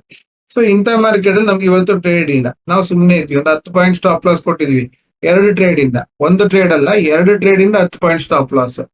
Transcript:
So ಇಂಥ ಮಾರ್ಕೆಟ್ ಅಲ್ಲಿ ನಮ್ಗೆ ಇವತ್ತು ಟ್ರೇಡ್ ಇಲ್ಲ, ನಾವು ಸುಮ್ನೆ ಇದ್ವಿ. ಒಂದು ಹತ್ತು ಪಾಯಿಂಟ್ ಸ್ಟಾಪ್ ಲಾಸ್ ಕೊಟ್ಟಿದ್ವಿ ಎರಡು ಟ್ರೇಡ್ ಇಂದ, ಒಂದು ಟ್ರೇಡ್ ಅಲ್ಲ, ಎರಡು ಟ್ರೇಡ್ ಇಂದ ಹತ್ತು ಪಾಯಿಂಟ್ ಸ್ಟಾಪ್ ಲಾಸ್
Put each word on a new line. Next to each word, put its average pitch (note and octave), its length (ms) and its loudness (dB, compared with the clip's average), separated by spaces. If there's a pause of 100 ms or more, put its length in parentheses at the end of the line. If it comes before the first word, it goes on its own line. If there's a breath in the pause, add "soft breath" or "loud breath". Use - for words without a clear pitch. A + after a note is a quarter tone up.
(560 loud breath)
So A#3 100 2
ಇಂಥ G3+ 300 2
ಮಾರ್ಕೆಟ್ G#3+ 320 0
ಅಲ್ಲಿ G#3 200 0
ನಮ್ಗೆ F#3+ 180 -2
ಇವತ್ತು F#3 340 0
ಟ್ರೇಡ್ F3 320 -2
ಇಲ್ಲ, B2+ 160 -2 (200)
ನಾವು F3+ 160 0
ಸುಮ್ನೆ F3 340 2
ಇದ್ವಿ. D3 180 -4
ಒಂದು D3 140 -2
ಹತ್ತು D#3 240 -4
ಪಾಯಿಂಟ್ F3+ 240 2
ಸ್ಟಾಪ್ F3+ 280 -2
ಲಾಸ್ E3+ 180 0
ಕೊಟ್ಟಿದ್ವಿ C#3 480 -2 (320)
ಎರಡು F#3+ 320 2
ಟ್ರೇಡ್ F3 240 0
ಇಂದ, C3 160 0 (240)
ಒಂದು F#3 280 2
ಟ್ರೇಡ್ F#3 260 2
ಅಲ್ಲ, D3+ 200 0
ಎರಡು F3+ 460 2
ಟ್ರೇಡ್ F#3+ 220 2
ಇಂದ G#3 140 2
ಹತ್ತು F3+ 240 -2
ಪಾಯಿಂಟ್ E3 240 -2
ಸ್ಟಾಪ್ C#3+ 300 -4
ಲಾಸ್ B2+ 260 -2 (140)